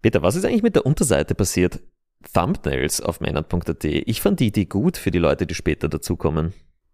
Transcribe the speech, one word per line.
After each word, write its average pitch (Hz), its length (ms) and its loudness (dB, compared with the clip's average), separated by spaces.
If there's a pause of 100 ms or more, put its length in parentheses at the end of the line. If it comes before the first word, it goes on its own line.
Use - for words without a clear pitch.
Peter, 90 200 2
was 92 140 4
ist 190 100 -2
eigentlich 220 180 2
mit 233 120 2
der - 100 4
Unterseite 113 500 2
passiert? 90 460 0 (520)
Thumbnails 76 680 0
auf - 180 -4
maynard - 300 -4
punkt 87 200 -2
a 80 40 -2
t. - 320 -2
Ich 113 160 -4
fand 202 180 2
die 120 80 2
Idee 101 180 0
gut 127 320 -2
für - 140 -2
die 87 80 2
Leute, 78 260 2
die 82 100 -8
später - 340 -2
dazukommen. 80 640 -2 (400)